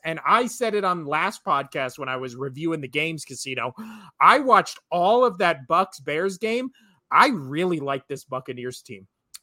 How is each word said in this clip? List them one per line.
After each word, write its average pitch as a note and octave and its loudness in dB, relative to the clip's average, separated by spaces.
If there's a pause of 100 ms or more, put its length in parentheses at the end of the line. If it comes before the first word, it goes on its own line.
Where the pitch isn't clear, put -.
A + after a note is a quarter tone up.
And D#3+ -6
I A3+ 4
said A3+ -2
it G3+ 0
on F3 -2
last D#3+ -2
podcast C#3 -2
when C3+ -8
I C3 -4
was B2+ -8
reviewing C#3+ -6
the C3 -10
games, D3+ -4
Casino. B2+ -8 (480)
I G#3+ 8
watched A3+ 2 (100)
all G3+ 4
of F#3+ 0
that D#3+ 0
Bucs E3+ 0
Bears E3+ -2
game. A#3+ -4 (440)
I A3 8
really D#3+ -2
like C#3 -4
this C3+ -10
Buccaneers B2+ -10
team. G2 -18 (360)